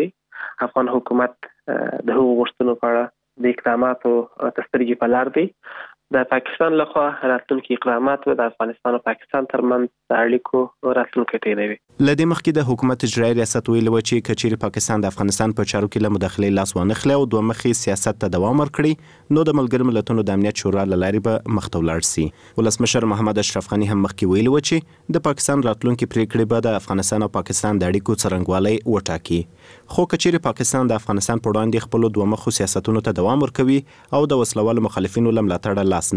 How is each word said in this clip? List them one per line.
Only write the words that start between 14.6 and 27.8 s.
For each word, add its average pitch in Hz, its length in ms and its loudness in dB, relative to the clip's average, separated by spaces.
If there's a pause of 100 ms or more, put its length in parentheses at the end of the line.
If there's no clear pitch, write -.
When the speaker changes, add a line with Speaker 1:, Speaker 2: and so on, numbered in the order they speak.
Speaker 2:
پاکستان 107 420 0
د 95 80 -2
افغانستان 107 460 0
په 101 140 0
چارو 104 180 0
کې 110 160 0
له 101 80 0
مداخلې 98 440 0
لاس 98 180 -2
وانه 98 240 0
خلي 139 180 2
او 139 160 2
دوه 107 140 2
مخي 117 320 0
سیاست 101 420 -2
ته 95 140 -2
دوام 117 260 2
ورکړي، 151 480 -2 (260)
نو 160 140 4
د 147 80 2
ملګرو 127 320 2
ملتونو 110 400 0
د 98 80 2
امنیت 104 260 0
شورا 98 280 2
له 90 100 2
لارې 101 240 0
به 110 320 0
مخ - 100 -6
ته 82 140 -2
ولاړ 82 300 0
سي. 80 120 0 (380)
ولسمشر 110 500 2
محمد 107 320 0
اشرف - 300 -4
غني 104 160 0
هم 104 160 0
مخکې 95 260 0
ویلي 113 220 4
وه 147 160 2
چې 160 480 -4
د 160 100 -2
پاکستان 139 400 0
راتلونکي 117 460 -2
پریکړې 113 400 0
به 117 140 0
د 101 120 0
افغانستان 101 480 -2
او - 80 -20
پاکستان 101 480 -2